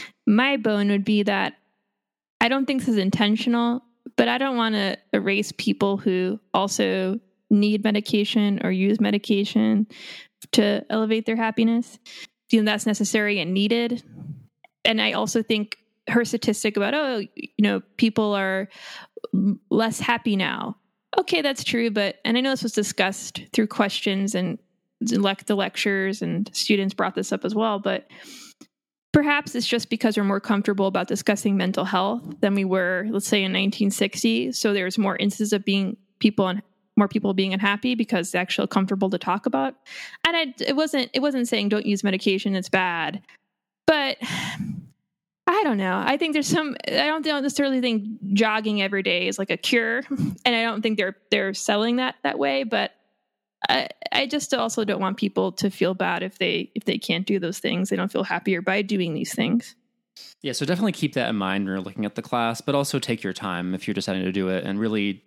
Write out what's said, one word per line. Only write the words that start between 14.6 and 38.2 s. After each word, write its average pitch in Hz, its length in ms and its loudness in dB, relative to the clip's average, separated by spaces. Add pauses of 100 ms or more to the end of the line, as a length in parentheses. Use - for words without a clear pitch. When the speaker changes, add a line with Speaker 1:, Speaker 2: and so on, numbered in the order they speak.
Speaker 1:
And 220 160 2
I 214 120 2
also 220 300 0
think 214 360 -2 (300)
her 233 160 2
statistic 220 520 -2
about, 208 180 0
"Oh, 277 240 -2 (180)
you - 120 -10 (120)
know, 202 200 2 (160)
people 214 380 2
are 190 340 -2 (680)
l-, 196 220 2 (140)
less 226 300 2
happy 233 360 2
now." 175 400 -4 (420)
Okay, 370 240 0
that's 277 220 -2
true. 233 260 0
But, 202 340 -2
and 233 120 0
I 254 40 2
know 269 100 0
this 262 140 -2
was 220 80 -4
discussed - 680 -2 (100)
through 214 160 2
questions 196 680 0
and 180 240 -2 (460)
lec-, 196 420 0
the 214 80 2
lectures, 196 680 0
and 175 300 -2
students 196 420 0
brought 190 200 -2
this - 180 -4
up - 120 -2
as 220 100 -4
well, 214 240 0
but 190 300 -4 (1040)
perhaps 294 420 2
it's 240 120 -2
just 233 240 -2
because 220 260 0
we're 208 80 2
more 196 160 2
comfortable 202 460 2
about 185 220 0
discussing 202 480 0
mental 185 280 0
health 196 380 0 (180)
than 202 140 2
we 196 100 0
were, 185 460 0
let's 202 180 -2
say, 202 160 4
in 185 80 -2
nineteen 196 380 0
sixty. 226 600 0
So 214 200 0
there's 185 260 0
more 196 180 2
instances 208 360 0
of 202 120 2
being 196 320 0 (220)
people 202 300 4
and 104 140 -4 (340)
more 202 120 6
people 202 240 0
being 190 220 0
unhappy 208 400 0
because 220 380 0